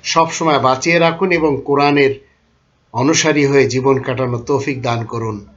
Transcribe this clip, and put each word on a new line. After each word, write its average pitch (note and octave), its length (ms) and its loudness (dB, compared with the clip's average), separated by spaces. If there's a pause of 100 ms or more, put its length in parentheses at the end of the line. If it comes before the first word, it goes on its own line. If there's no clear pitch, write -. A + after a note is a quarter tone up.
সবসময় D#3+ 560 0
বাঁচিয়ে C3 400 2
রাখুন E3 340 0
এবং D#3 320 0
কোরআনের C#3+ 600 2 (680)
অনুসারী D3 540 2
হয়ে C#3 200 4
জীবন B2+ 340 0
কাটানোর B2 420 -4
তৌফিক C3+ 400 -4
দান A#2 220 -2
করুন। A2 420 -8 (100)